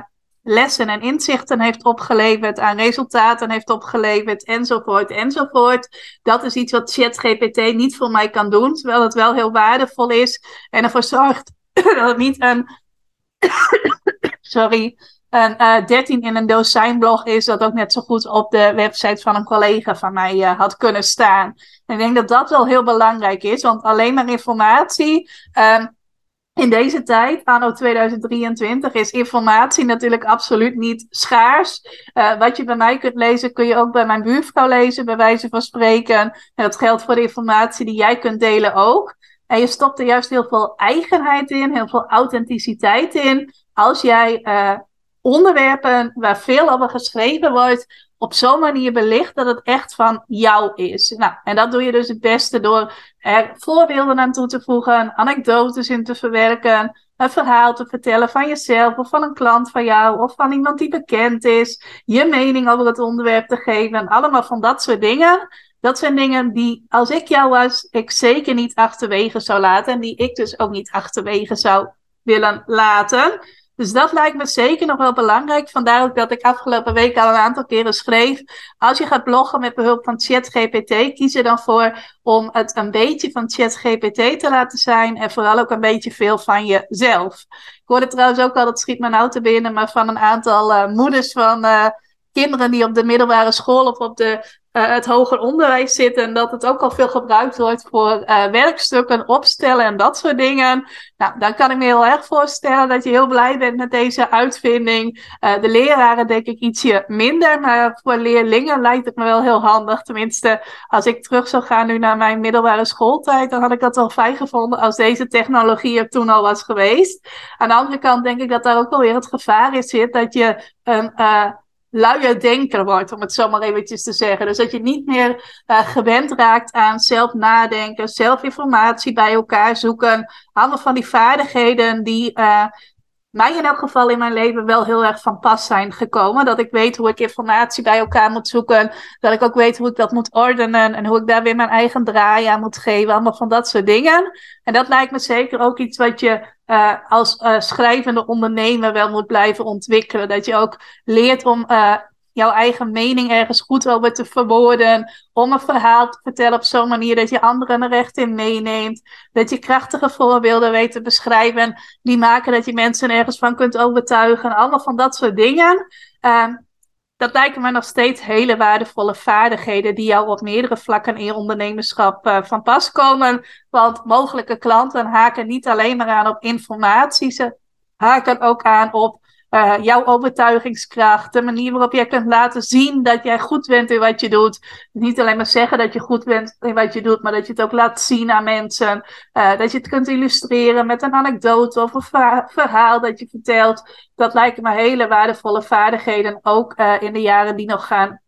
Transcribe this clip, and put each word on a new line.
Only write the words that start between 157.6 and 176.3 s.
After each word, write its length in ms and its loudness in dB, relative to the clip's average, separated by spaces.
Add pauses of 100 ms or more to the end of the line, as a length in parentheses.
er 100 -4
echt 240 -2
in 180 -4
meeneemt. 680 -6 (300)
Dat 180 0
je 80 -4
krachtige 520 -2
voorbeelden 600 2
weet 220 0
te 100 -12
beschrijven. 800 0 (200)
Die 160 0
maken 340 2
dat 120 2
je 80 -8
mensen 380 -2
ergens 280 0
van 180 0
kunt 220 0
overtuigen. 800 2
Allemaal 240 2
van 160 -6
dat 180 0
soort 220 -4
dingen. 500 2 (340)
Ehm, 360 2 (600)
dat 160 -4
lijken 300 0
me 80 -2
nog 140 -4
steeds 400 -2
hele 320 0
waardevolle 580 0
vaardigheden 800 -2
die 120 -6
jou 220 2
op 120 -4
meerdere 360 -4
vlakken 400 -4
in 80 -10
je 100 -6
ondernemerschap, 920 -4
eh, 160 2
van 200 -6
pas 280 0
komen. 540 2 (260)
Want 340 0
mogelijke 520 -2
klanten 500 0
haken 400 0
niet 220 -6
alleen 280 0
maar 120 -4
aan 180 0
op 160 -4